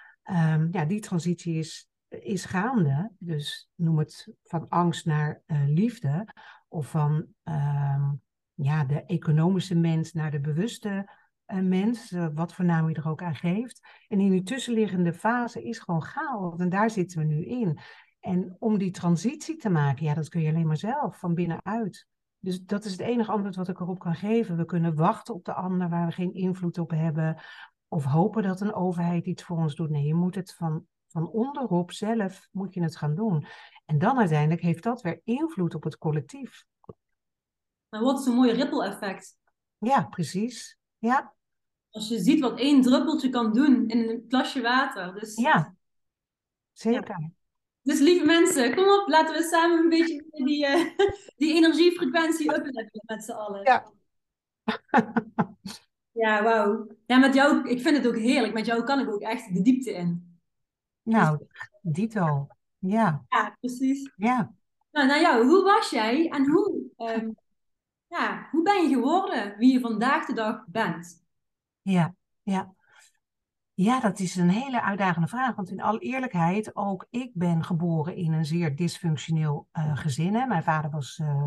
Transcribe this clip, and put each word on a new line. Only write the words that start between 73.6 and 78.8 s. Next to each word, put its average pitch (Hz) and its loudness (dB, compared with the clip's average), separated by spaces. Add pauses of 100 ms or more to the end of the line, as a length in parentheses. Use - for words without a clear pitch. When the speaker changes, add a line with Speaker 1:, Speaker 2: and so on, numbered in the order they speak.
Speaker 1:
Ja, 240 2
dat 202 0
is 185 -6
een 175 4
hele 240 0
uitdagende 185 0
vraag. 247 -2
Want 190 -8
in 190 -10
alle 214 0
eerlijkheid, 214 -2
ook 202 -4
ik 247 -6
ben 170 0
geboren 165 -2
in 160 -2
een 160 0
zeer 156 -2
dysfunctioneel, 156 -2